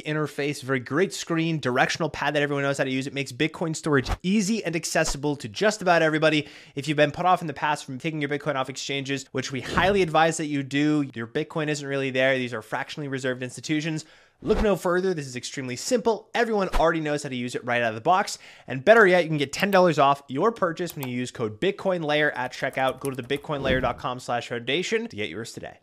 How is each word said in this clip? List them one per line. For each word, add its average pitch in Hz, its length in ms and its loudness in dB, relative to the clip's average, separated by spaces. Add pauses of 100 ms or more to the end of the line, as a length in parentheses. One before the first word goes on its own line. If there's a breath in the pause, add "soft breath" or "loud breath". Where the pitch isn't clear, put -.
interface, 147 560 -4
very 131 180 -2
great 160 320 0
screen, 160 480 -2
directional 135 480 2
pad 147 260 -2
that 147 80 4
everyone 143 200 0
knows 139 160 0
how 147 60 2
to 135 60 -2
use. 131 160 -2
It 139 60 -8
makes 135 180 -6
Bitcoin 156 460 -2
storage 139 320 2 (140)
easy 202 420 2
and 165 100 -4
accessible 151 640 0
to 127 120 -10
just 202 340 0
about 175 180 6
everybody. 156 480 4 (260 loud breath)
If 139 140 -6
you've 151 80 0
been 147 140 6
put 170 160 -2
off 180 160 4
in 165 60 -6
the 147 40 -6
past 147 320 -2
from 131 140 -10
taking 156 240 -4
your 143 80 -2
Bitcoin 147 240 -2
off 131 160 -2
exchanges, 139 640 -4
which 131 200 -4
we 131 80 -6
highly 185 400 2
advise 160 380 4
that 160 80 -4
you 143 160 -2
do, 147 400 2 (120)
your 117 120 -6
Bitcoin 151 420 -4
isn't 143 180 -4
really 139 240 -2
there. 131 280 4
These 123 160 -4
are 110 80 -6
fractionally 139 460 -8
reserved 131 340 -4
institutions. 151 640 -4 (340 soft breath)
Look 202 220 0
no 208 120 4
further. 180 380 0
This 151 140 -4
is 127 100 -10
extremely 123 400 -8
simple. 226 580 -2
Everyone 214 360 0
already 165 300 4
knows 147 220 -2
how 151 60 -8
to 127 80 -6
use 123 180 -4
it - 120 -6
right 120 160 2
out 117 80 2
of 107 60 -6
the 113 40 -8
box. 185 380 2 (280 loud breath)
And 143 160 -8
better 220 240 8
yet, 180 180 6
you 151 40 -6
can 156 80 0
get 143 160 0
ten 196 180 0
dollars 180 280 6
off 139 280 4
your 165 260 0
purchase 175 440 -4
when 139 100 -4
you 123 80 -4
use 123 160 -4
code 107 300 -6
Bitcoin 190 420 -2
Layer 151 280 2
at 127 240 -6
checkout. 131 440 -2
Go 139 120 -6
to 131 60 -6
the 127 60 -6
bitcoinlayer 135 600 -2
dot 120 160 -2
com 127 200 -6
slash 120 300 -4
foundation 175 600 -2
to - 80 -12
get 101 120 -4
yours 101 240 -10
today. - 300 -14